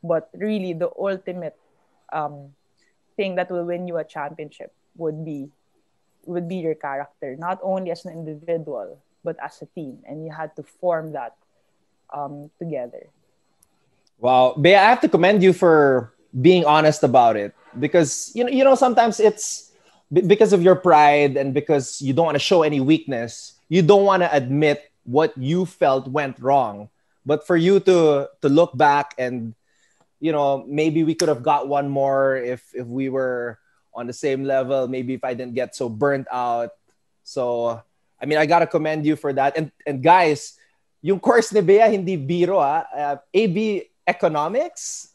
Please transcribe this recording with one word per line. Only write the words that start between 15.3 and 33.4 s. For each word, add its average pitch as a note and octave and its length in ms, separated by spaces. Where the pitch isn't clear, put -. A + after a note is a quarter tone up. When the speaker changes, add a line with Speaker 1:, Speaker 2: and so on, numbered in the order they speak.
Speaker 2:
you F#3 100
for C#3+ 600
being F3 260
honest D3+ 380
about A#2+ 320
it, G2+ 180
because, D3 560
you A#3 80
know, B3 60
you C4+ 140
know, C4+ 120
sometimes A#3+ 440
it's - 520
be-, E3+ 80
because G#3 320
of F#3 80
your F3+ 140
pride D3 640
and C3+ 160
because C#3+ 480
you C3+ 120
don't D#3+ 120
wanna D3 140
show E3+ 240
any D3+ 160
weakness, C3+ 880
you F3 140
don't G3 240
wanna F#3 260
admit C#3+ 600
what D3 340
you D#3+ 280
felt C3+ 420
went C3+ 320
wrong. A#2+ 500
But D3 220
for F3+ 100
you F#3 240
to, D#3 480
to D3 80
look D3 280
back C#3+ 400
and, B2 360
you D#3+ 120
know, C#3 360
maybe D#3 360
we D#3+ 120
could D#3+ 140
have B2 140
got C#3+ 240
one C#3+ 220
more C3+ 480
if, B2 260
if B2 120
we C3 240
were B2 480